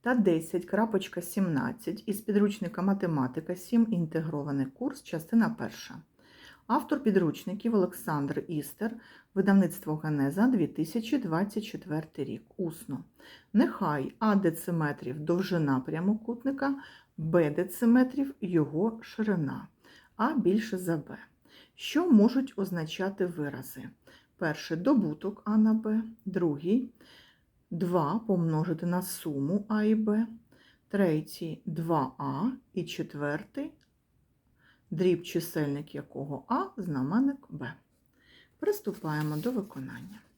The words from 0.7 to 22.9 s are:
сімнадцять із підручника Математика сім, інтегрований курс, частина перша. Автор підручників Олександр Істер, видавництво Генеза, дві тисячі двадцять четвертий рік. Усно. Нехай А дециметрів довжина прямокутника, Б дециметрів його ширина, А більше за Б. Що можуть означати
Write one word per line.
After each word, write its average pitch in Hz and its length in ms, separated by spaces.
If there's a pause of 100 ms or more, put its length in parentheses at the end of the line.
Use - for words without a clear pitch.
сімнадцять 175 840
із 202 140
підручника 202 640
Математика 170 760
сім, 226 340
інтегрований 156 760
курс, - 360
частина 180 560
перша. - 440 (640)
Автор 294 360
підручників 190 720
Олександр 151 760
Істер, 196 480 (380)
видавництво 190 640
Генеза, 156 500
дві 214 200
тисячі 220 520
двадцять 202 460
четвертий 156 600
рік. - 180 (140)
Усно. - 480 (480)
Нехай 190 680
А 220 180
дециметрів 160 840
довжина 160 600
прямокутника, 233 920 (420)
Б 160 340
дециметрів 254 880
його 175 640
ширина, 170 680 (480)
А 262 180
більше 196 440
за 170 180
Б. - 220 (560)
Що 339 380
можуть 233 440
означати 190 680